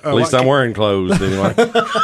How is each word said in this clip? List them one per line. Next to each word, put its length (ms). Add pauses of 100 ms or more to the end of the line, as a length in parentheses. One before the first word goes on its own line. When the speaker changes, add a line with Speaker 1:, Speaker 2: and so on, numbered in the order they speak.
Speaker 1:
At 100
least 180
Speaker 2:
White 20
Speaker 1:
I'm 80
Speaker 2:
County 60
Speaker 1:
wearing 280
clothes 440
anyway. 360
<laughs> 160 (320)